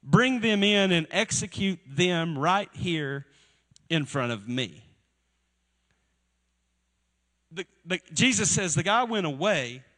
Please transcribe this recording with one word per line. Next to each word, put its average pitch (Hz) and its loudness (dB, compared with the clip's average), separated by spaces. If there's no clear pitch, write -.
bring 240 4
them 208 2
in 202 4
and 160 0
execute 196 -2
them 165 0
right 180 0
here 143 -6
in 160 0
front 127 -2
of 104 -6
me." 123 -6
The, 170 -10
the, 175 -2
Jesus 214 2
says 185 0
the 165 0
guy 214 2
went 220 -2
away 139 -2